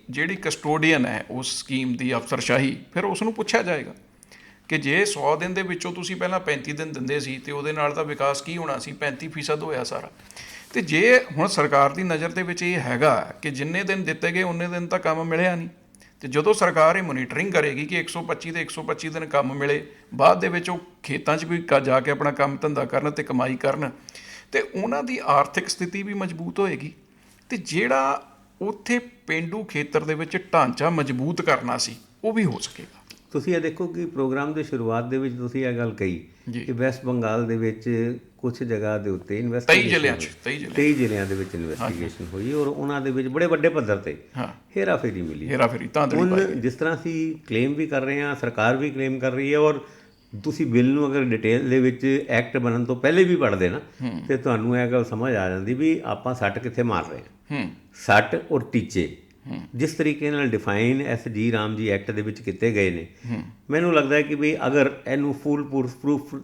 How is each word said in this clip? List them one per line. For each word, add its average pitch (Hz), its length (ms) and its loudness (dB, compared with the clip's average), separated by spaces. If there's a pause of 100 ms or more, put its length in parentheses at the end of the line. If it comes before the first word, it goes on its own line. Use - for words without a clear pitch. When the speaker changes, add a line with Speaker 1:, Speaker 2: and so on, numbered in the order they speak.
Speaker 1:
ਜਿਹੜੀ 170 260 -2
ਕਸਟੋਡੀਅਨ 156 720 2
ਹੈ 113 240 -4
ਉਸ 127 300 -6
ਸਕੀਮ 131 360 -2
ਦੀ 127 180 -2
ਅਫਸਰਸ਼ਾਹੀ, 123 640 0 (160)
ਫਿਰ 190 120 -2
ਉਸ 196 180 -2
ਨੂੰ 226 100 0
ਪੁੱਛਿਆ 220 300 0
ਜਾਏਗਾ 156 300 -4 (760)
ਕਿ 156 100 0
ਜੇ 160 280 2
ਸੌ 151 300 2
ਦਿਨ 180 180 -2
ਦੇ 190 80 0
ਵਿੱਚੋਂ 180 320 -4
ਤੁਸੀਂ 180 220 -8
ਪਹਿਲਾਂ 180 240 -2
ਪੈਂਤੀ 147 320 -2
ਦਿਨ 156 200 -8
ਦਿੰਦੇ 135 280 -4
ਸੀ 135 180 -6
ਤੇ 143 140 -12
ਉਹਦੇ 143 200 -6
ਨਾਲ 147 200 0
ਤਾਂ 151 140 -4
ਵਿਕਾਸ 139 360 0
ਕੀ 170 160 -8
ਹੋਣਾ 151 200 -4
ਸੀ, 147 140 -10
ਪੈਂਤੀ 147 360 -6
ਫੀਸਦ 151 360 -4
ਹੋਇਆ 135 200 -4
ਸਾਰਾ। - 280 -8 (640)
ਤੇ 240 80 0
ਜੇ 190 380 6 (180)
ਹੁਣ 156 100 4
ਸਰਕਾਰ 147 460 4
ਦੀ 185 100 -4
ਨਜ਼ਰ 165 260 0
ਦੇ 185 140 -4
ਵਿੱਚ 175 200 -6
ਇਹ 175 160 0
ਹੈਗਾ 131 640 2
ਕਿ 151 100 -4
ਜਿੰਨੇ 156 320 -4
ਦਿਨ 190 200 -2
ਦਿੱਤੇ 170 280 -2
ਗਏ 180 100 0
ਉਨੇ 175 260 -2
ਦਿਨ 175 200 -4
ਤਾਂ 185 120 0
ਕੰਮ 165 240 0
ਮਿਲਿਆ 170 320 2
ਨਹੀਂ, 165 140 -6 (500)
ਤੇ - 80 -10
ਜਦੋਂ 156 260 4
ਸਰਕਾਰ 165 420 6
ਇਹ 190 80 0
ਮਾਨੀਟਰਿੰਗ 147 480 -2
ਕਰੇਗੀ 151 340 0
ਕਿ 170 140 -2
ਇੱਕ 160 100 -4
ਸੌ 170 120 -6
ਪੱਚੀ 165 300 -6
ਦੇ 165 100 -4
ਇੱਕ - 80 -8
ਸੌ 151 140 -10
ਪੱਚੀ 156 260 -4
ਦਿਨ 160 160 -6
ਕੰਮ 135 280 2
ਮਿਲੇ, 143 320 0 (280)
ਬਾਅਦ 165 260 6
ਦੇ 185 100 2
ਵਿੱਚ 175 200 -2
ਉਹ 175 100 -4 (240)
ਖੇਤਾਂ 151 340 0
'ਚ 160 80 -6
ਵੀ 170 120 0
ਕ-, 147 220 4
ਜਾ 131 200 4
ਕੇ 139 120 0
ਆਪਣਾ 143 200 0
ਕੰਮ 139 260 0
ਧੰਦਾ 143 280 -2
ਕਰਨ 139 260 0
ਤੇ 147 120 -4
ਕਮਾਈ 131 320 0
ਕਰਨ, 135 360 -2 (600)
ਤੇ 135 100 2
ਉਹਨਾਂ 233 420 -2
ਦੀ 254 200 -4
ਆਰਥਿਕ 143 440 2
ਸਥਿਤੀ 190 360 -6
ਵੀ 202 100 -8
ਮਜ਼ਬੂਤ 175 460 -6
ਹੋਏਗੀ। 151 340 -4 (560)
ਤੇ 233 80 -4
ਜਿਹੜਾ 247 680 0 (380)
ਉੱਥੇ 226 380 -2
ਪੇਂਡੂ 170 640 -6
ਖੇਤਰ 147 400 -2
ਦੇ 156 100 -2
ਵਿੱਚ 156 240 -4 (160)
ਢਾਂਚਾ 143 360 4
ਮਜ਼ਬੂਤ 147 520 0
ਕਰਨਾ 123 360 2
ਸੀ, 117 180 -4 (280)
ਉਹ 214 100 0
ਵੀ 220 120 4
ਹੋ 139 140 0
ਸਕੇਗਾ। - 400 -14 (320)
Speaker 2:
ਤੁਸੀਂ 170 240 0
ਇਹ 160 60 0
ਦੇਖੋ 160 260 -2
ਕਿ 170 180 -4
ਪ੍ਰੋਗਰਾਮ 139 480 -2
ਦੀ 151 100 -2
ਸ਼ੁਰੂਆਤ 120 460 -2
ਦੇ 131 80 0
ਵਿੱਚ 131 180 -2
ਤੁਸੀਂ 123 300 -4
ਇਹ 120 120 -2
ਗੱਲ 117 160 0
ਕਹੀ 90 340 -2 (220)
Speaker 1:
ਜੀ। 120 100 -6
Speaker 2:
ਕਿ - 120 -4
ਵੈਸਟ 127 340 -2
ਬੰਗਾਲ 117 420 0
ਦੇ 113 100 0
ਵਿੱਚ 117 600 0 (200)
ਕੁਛ 123 260 -4
ਜਗ੍ਹਾ 107 340 0
ਦੇ 101 120 -4
ਉੱਤੇ 90 180 -4
Speaker 1:
ਤੇਈ 101 100 -2
Speaker 2:
ਇਨਵੈਸਟੀਗੇਸ਼ਨ 123 520 4
Speaker 1:
ਜ਼ਿਲ੍ਹਿਆਂ 151 280 2
'ਚ, - 80 -8
Speaker 2:
ਹੋਈ। - 80 -12 (100)
Speaker 1:
ਤੇਈ 135 100 -4
ਜ਼ਿਲ੍ਹਿਆਂ 151 200 -8
'ਚ। - 20 -12
Speaker 2:
ਤੇਈ 147 180 6
ਜ਼ਿਲ੍ਹਿਆਂ 107 320 2
ਦੇ 98 100 -2
ਵਿੱਚ 95 200 -4
Speaker 1:
ਹਾਂਜੀ। 85 80 -4
Speaker 2:
ਇਨਵੈਸਟੀਗੇਸ਼ਨ 85 720 -6
ਹੋਈ 113 200 -4
ਔਰ 147 140 2
ਉਹਨਾਂ 143 340 -4
ਦੇ 135 100 -2
ਵਿੱਚ 131 160 -2
ਬੜੇ 156 180 0
ਵੱਡੇ 160 240 4
ਪੱਧਰ 110 280 2
ਤੇ 76 200 -8 (200)
Speaker 1:
ਹਾਂ। 123 100 -4 (300)
Speaker 2:
ਹੇਰਾਫੇਰੀ 147 440 0
ਮਿਲੀ। 78 280 -6
Speaker 1:
ਹੇਰਾਫੇਰੀ, 131 380 0
ਧਾਂਦਲੀ 147 320 2
Speaker 2:
ਹੁਣ 180 100 4
Speaker 1:
ਪਾਈ 190 160 4
ਗਈ। 151 140 -2
Speaker 2:
ਜਿਸ 123 140 0
ਤਰ੍ਹਾਂ 160 220 -2
ਅਸੀਂ 160 400 -4 (120)
ਕਲੇਮ 127 260 0
ਵੀ 151 140 -2
ਕਰ 139 140 -2
ਰਹੇ 139 200 -2
ਹਾਂ, 143 140 -2
ਸਰਕਾਰ 117 420 2
ਵੀ 143 120 -2
ਕਲੇਮ 135 300 -2
ਕਰ 127 120 0
ਰਹੀ 139 220 0
ਹੈ, 151 40 6
ਔਰ 151 280 4 (580)
ਤੁਸੀਂ 151 220 -2
ਬਿੱਲ 123 240 6
ਨੂੰ 143 220 2
ਅਗਰ 139 120 2
ਡਿਟੇਲ 117 460 2
ਦੇ 131 100 6
ਵਿੱਚ 127 500 2
ਐਕਟ 123 280 0
ਬਣਨ 120 280 0
ਤੋਂ 123 100 0
ਪਹਿਲੇ 160 280 6
ਵੀ 180 120 4
ਪੜ੍ਹਦੇ 98 340 4
ਨਾ, 98 120 -4 (200)
Speaker 1:
ਹੂੰ। 113 260 -4
Speaker 2:
ਤੇ 135 100 2
ਤੁਹਾਨੂੰ 120 400 0
ਇਹ 123 140 2
ਗੱਲ 123 140 2
ਸਮਝ 120 300 -2
ਆ 95 140 2
ਜਾਂਦੀ 95 240 -2
ਵੀ 160 320 2
ਆਪਾਂ 120 300 -4
ਸੱਟ 101 240 0
ਕਿੱਥੇ 123 240 -2
ਮਾਰ 95 260 0
ਰਹੇ 69 100 -12
ਹਾਂ। - 380 -12
Speaker 1:
ਹੂੰ। 101 140 -6 (240)
Speaker 2:
ਸੱਟ - 560 4
ਔਰ 135 120 2
ਟੀਚੇ 95 540 -2 (320)
Speaker 1:
ਹੂੰ। - 120 -10 (140)
Speaker 2:
ਜਿਸ 151 180 0
ਤਰੀਕੇ 147 380 0
ਨਾਲ 143 160 0
ਡਿਫਾਈਨ 113 540 2
ਇਸ 120 260 -4
ਜੀ 113 240 0
ਰਾਮ 107 240 0
ਜੀ 107 120 -2
ਐਕਟ 101 240 0
ਦੇ 104 100 -2
ਵਿੱਚ 104 200 -6
ਕੀਤੇ 107 300 0
ਗਏ 98 200 2
ਨੇ, 85 160 -6 (220)
Speaker 1:
ਹੂੰ। 110 140 -6 (260)
Speaker 2:
ਮੈਨੂੰ 170 240 2
ਲੱਗਦਾ 143 220 4
ਹੈ 151 60 6
ਕਿ 147 140 -2
ਵੀ 151 220 0 (100)
ਅਗਰ 139 240 4 (160)
ਇਹਨੂੰ 139 260 0
ਫੁੱਲ 147 300 -2
ਪ੍ਰੂਫ, 135 320 -2
ਪ੍ਰੂਫ, 143 480 -2